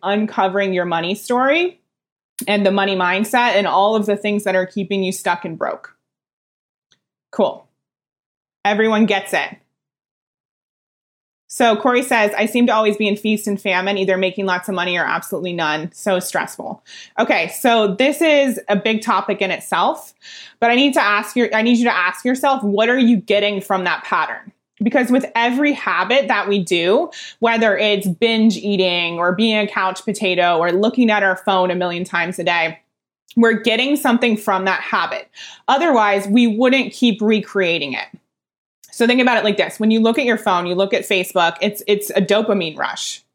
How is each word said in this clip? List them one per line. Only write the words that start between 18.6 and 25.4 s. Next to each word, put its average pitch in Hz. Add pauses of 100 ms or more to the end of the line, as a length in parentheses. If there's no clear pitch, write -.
a 202
big 220
topic 202
in 185
itself, - (440)
but 233
I 240
need 269
to 320
ask 208
your, 240
I 220
need 233
you 240
to 233
ask 180
yourself, 262
what 208
are 247
you 240
getting 202
from 190
that 170
pattern? 151 (300)
Because 240
with 262
every 254